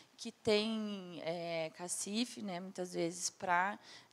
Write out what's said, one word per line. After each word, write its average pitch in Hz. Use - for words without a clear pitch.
que -
têm, 208
é, 165
cacife, 214
né, 190
muitas 185
vezes, 175
pra 190